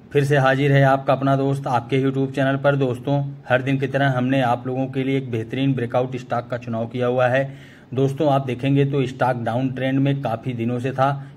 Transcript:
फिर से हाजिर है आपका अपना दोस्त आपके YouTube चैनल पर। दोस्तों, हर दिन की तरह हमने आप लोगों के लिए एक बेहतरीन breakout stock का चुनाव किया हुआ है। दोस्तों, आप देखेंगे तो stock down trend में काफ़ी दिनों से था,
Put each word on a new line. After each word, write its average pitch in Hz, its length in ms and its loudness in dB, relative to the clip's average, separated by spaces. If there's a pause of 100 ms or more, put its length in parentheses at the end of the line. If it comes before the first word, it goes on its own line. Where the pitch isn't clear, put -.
(120)
फिर 143 140 4
से 143 120 2
हाजिर 135 340 4
है 139 120 6
आपका 135 300 4
अपना 135 220 2
दोस्त 139 320 0
आपके 123 320 0
YouTube 135 360 0
चैनल 135 220 0
पर। 143 180 2
दोस्तों, 135 440 0 (280)
हर 127 140 2
दिन 135 180 0
की 135 80 -2
तरह 135 220 0
हमने 127 320 2
आप 120 260 0
लोगों 127 200 -2
के 131 160 -4
लिए 135 140 0
एक 135 140 -6
बेहतरीन 127 420 -2
breakout 127 440 -2
stock 120 300 -6
का 123 100 -6
चुनाव 117 300 -6
किया 123 200 -2
हुआ 127 200 2
है। 131 160 2 (500)
दोस्तों, 139 380 2
आप 135 140 2
देखेंगे 135 400 0
तो 139 220 0
stock 123 360 -2
down 123 280 -2
trend 131 280 -2
में 139 220 0
काफ़ी 120 320 -4
दिनों 120 260 -2
से 127 120 -4
था, 135 460 -2